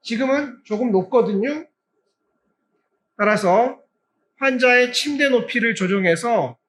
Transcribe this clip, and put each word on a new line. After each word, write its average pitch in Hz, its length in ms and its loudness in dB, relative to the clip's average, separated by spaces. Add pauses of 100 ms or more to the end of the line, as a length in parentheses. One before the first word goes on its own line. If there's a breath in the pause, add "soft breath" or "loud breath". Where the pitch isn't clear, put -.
지금은 262 600 -4
조금 214 280 -4
높거든요. 214 720 0 (1500)
따라서 214 640 0 (580)
환자의 247 540 2
침대 285 380 -2
높이를 233 440 0
조정해서 185 840 0 (100)